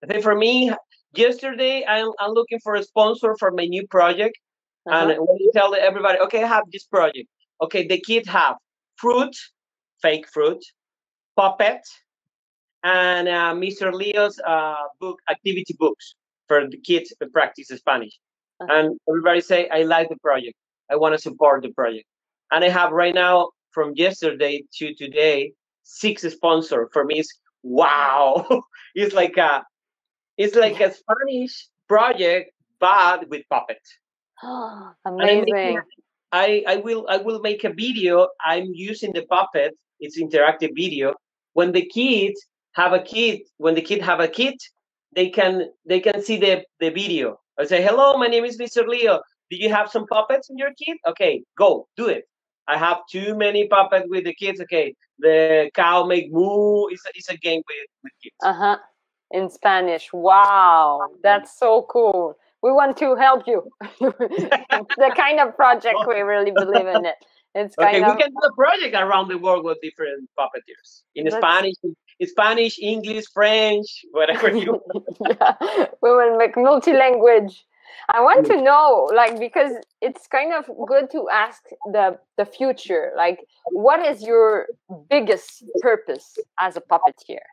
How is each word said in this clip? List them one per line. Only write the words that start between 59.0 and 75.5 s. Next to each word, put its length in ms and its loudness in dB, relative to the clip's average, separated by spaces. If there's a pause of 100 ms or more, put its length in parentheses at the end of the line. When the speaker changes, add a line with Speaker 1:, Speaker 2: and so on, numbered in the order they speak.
Speaker 2:
In 180 -4
Spanish. 640 -2
Wow, 880 6 (220)
that's 360 2
so 320 4
cool. 460 0 (260)
We 100 4
want 260 4
to 180 2
help 300 4
you. 160 0 (380)
<laughs> 0 - (1000)
The 140 4
kind 240 2
of 160 0
project 500 2
we 140 -2
really 300 0
believe 360 0
in 200 -2
it. 100 -6 (380)
It's 240 -6
Speaker 1:
Okay, 140 4
Speaker 2:
kind 140 2
Speaker 1:
we 60 4
Speaker 2:
of 60 -2
Speaker 1:
can 120 0
do 140 -12
a 100 2
project 400 0
around 340 0
the 100 -6
world 260 0
with 180 -4
different 460 -10 (100)
puppeteers. 640 -10 (120)
In 100 -10
Speaker 2:
That's 120 -2
Speaker 1:
Spanish, 380 0 (460)
in 80 -6
Spanish, 520 0
English, 520 -6
French, 540 2 (260)
whatever 420 0
you 180 -2 (100)
Speaker 2:
<laughs> 40 -20
Speaker 1:
want. 200 -10 (140)
Speaker 2:
Yeah. 680 0 (160)